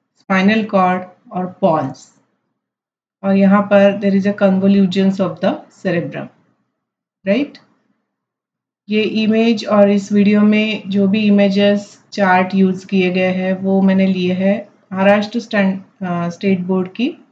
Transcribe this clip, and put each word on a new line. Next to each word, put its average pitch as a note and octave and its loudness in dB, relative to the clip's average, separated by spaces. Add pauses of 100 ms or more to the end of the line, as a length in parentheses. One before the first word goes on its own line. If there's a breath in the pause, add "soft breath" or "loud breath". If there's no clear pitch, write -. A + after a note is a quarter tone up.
(180)
spinal G3+ 0
cord F#3 -2
और F#3 -10
pons। C3+ -2 (1200)
और G3 0
यहाँ G3 4
पर G3+ 2
there G3 0
is G3+ -2
a G3+ -14
convolutions F#3+ 2
of F3+ -2 (140)
the B3 0 (300)
cerebrum, D3+ -6 (1040)
right? A#3+ -4 (1300)
ये G#3+ 0
image A3 0
और G3+ 4
इस G3+ -2
video G#3 4
में G#3+ 2
जो G3 0
भी G#3+ 0
images G3+ 0
chart F#3 0
use F#3+ 0
किए F#3 0
गए F#3 -2
हैं F#3 -4
वो F#3+ -2
मैंने F#3+ 2
लिए F#3 -2
हैं G3 -2 (240)
महाराष्ट्र G3+ 0
स्टैंड-, F#3+ -4
अ, F3 -4
state F#3+ -2
board F3+ -4
की B3 -4 (240)